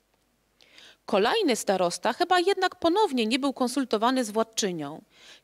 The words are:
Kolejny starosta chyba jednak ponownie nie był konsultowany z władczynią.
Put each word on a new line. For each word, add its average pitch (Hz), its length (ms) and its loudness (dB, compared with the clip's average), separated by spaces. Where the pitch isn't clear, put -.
Kolejny 247 500 2
starosta 185 560 -2
chyba 359 280 2
jednak 370 360 0
ponownie 330 500 0
nie 233 120 0
był 269 140 -2
konsultowany 247 720 0
z 208 60 -10
władczynią. 185 720 -4